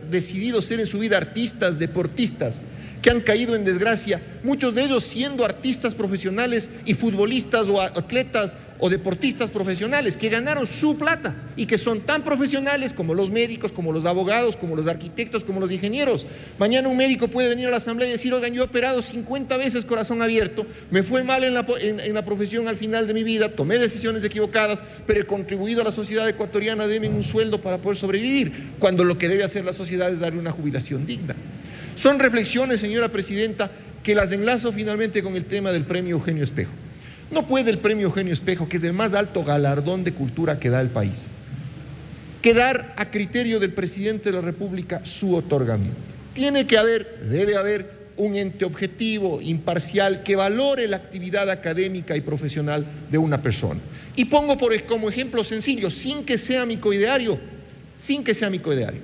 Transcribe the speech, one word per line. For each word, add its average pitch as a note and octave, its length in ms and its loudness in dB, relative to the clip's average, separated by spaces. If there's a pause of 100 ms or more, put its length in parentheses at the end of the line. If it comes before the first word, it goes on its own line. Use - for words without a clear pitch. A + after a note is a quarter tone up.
decidido F#3 520 -2
ser A3+ 180 -2
en G#3+ 80 0
su G3+ 120 -4
vida G#3 180 4
artistas, F#3 600 -2
deportistas, D#3+ 840 -2 (400)
que A#3+ 100 8
han A#3+ 100 4
caído A3+ 340 2
en G#3+ 80 0
desgracia, F#3+ 560 2 (240)
muchos C4+ 300 0
de B3 100 2
ellos C4 200 2
siendo B3+ 420 -2
artistas B3 480 -2
profesionales G#3 760 -2 (160)
y - 100 2
futbolistas A3 720 2
o G3+ 120 4
a-, F#3+ 60 4
atletas G#3+ 720 -2 (220)
o F#3 100 2
deportistas F#3+ 600 0
profesionales G#3 680 0
que A3 120 0
ganaron B3+ 360 0
su D4+ 320 2
plata D4+ 380 0 (200)
y A#3 120 -2
que A3 100 4
son A3 240 0
tan D4 220 0
profesionales C#4 680 0
como E3 200 -2
los F#3+ 160 2
médicos, A3+ 420 0
como E3 200 -4
los D#3 140 0
abogados, G3 500 2
como E3 200 -4
los D#3 120 -2
arquitectos, A3 560 -4
como F#3+ 160 -4
los F#3 120 0
ingenieros. G#3 540 0 (320)
Mañana B3+ 320 4
un B3+ 80 2
médico C4 300 4
puede B3 220 2
venir B3 180 0
a B3 40 2
la A#3+ 60 2
asamblea A#3 320 0
y A#3+ 40 -2
decir: B3 200 0
"Oigan, A#3+ 200 0
yo B3 100 0
he - 20 0
operado B3 380 2
cincuenta B3+ 540 -4
veces B3 280 0
corazón A#3 380 0
abierto, G#3+ 420 2 (240)
me F#3+ 140 4
fue B3+ 200 2
mal C4 200 2
en B3+ 100 4
la A#3+ 140 0
po-, A#3+ 100 2
en, G#3+ 220 -2
en G#3 160 -4
la G#3 100 -2
profesión G#3 420 -2
al A3 100 -2
final A3 280 0
de G#3+ 80 0
mi A3 100 0
vida, G#3+ 260 2
tomé G3 280 2
decisiones A3+ 460 0
equivocadas, G#3 600 2 (220)
pero G#3 160 4
he - 40 -2
contribuido G3+ 560 -2
a A3 40 2
la G#3+ 60 0
sociedad G#3+ 360 0
ecuatoriana, G#3+ 600 0
denme G#3+ 220 0
un G#3 140 2
sueldo A3 380 0
para F#3 160 -2
poder F#3+ 200 -2
sobrevivir", G#3 540 0 (280)
cuando F3+ 240 6
lo F3 160 4
que E3+ 80 2
debe G3 160 4
hacer F#3+ 220 -4
la F3+ 80 -2
sociedad F3+ 380 -2
es E3+ 80 -2
darle E3 200 -2
una E3 120 -4
jubilación D3 540 -4
digna. G3+ 300 -6 (600)
Son C#4 240 6
reflexiones, B3 600 2
señora A3 300 0
presidenta, G#3 640 -2 (320)
que G#3 100 4
las G3 180 4
enlazo A#3 400 2
finalmente G#3+ 520 0
con F#3+ 120 -4
el F3+ 100 -4
tema G3 260 -2
del E3+ 100 2
premio F3 360 0
Eugenio D#3 260 -2
Espejo. - 260 -2 (640)
No D4+ 160 0
puede C4 240 4
el G3 80 0
premio G#3 260 2
Eugenio F3+ 300 0
Espejo, E3+ 340 -2
que F3 80 -2
es D#3+ 60 -2
el E3+ 100 0
más G3 220 2
alto G3+ 280 0
galardón D3 600 2
de F3 80 0
cultura C#3+ 480 -2
que B2 100 0
da B2+ 100 4
el B2+ 100 2
país, G#2 360 -2 (1160)
quedar A#3+ 540 4
a G#3 120 -4
criterio A3+ 500 0
del G3 120 0
presidente G3+ 580 -4
de F#3 60 0
la F3+ 80 -2
República F3+ 600 -6
su - 280 -2
otorgamiento. A#2+ 640 0 (380)
Tiene C#4 320 2
que A#3 100 8
haber, A3 400 2 (140)
debe G3+ 260 2
haber G3 340 -2 (260)
un G#3 180 0
ente G3 280 -2
objetivo, F#3+ 800 -2
imparcial, F3 800 0
que G3+ 140 0
valore A#3 520 2
la G3 100 0
actividad F#3 520 -2
académica F#3 640 -2
y C#3+ 60 -2
profesional D3 640 -2 (240)
de D3+ 80 4
una D#3 240 4
persona. G2 380 0 (360)
Y B3 100 4
pongo D4 340 4
por, A3+ 240 4
como A3 260 0
ejemplo A#3 340 0
sencillo, A3 460 0
sin C#4+ 360 -4
que B3 120 2
sea B3+ 300 0
mi A3+ 100 -2
coideario, G#3 600 2 (580)
sin C#4 260 -2
que A3 120 2
sea G#3 160 0
mi F#3 80 -2
coideario. C3+ 440 -2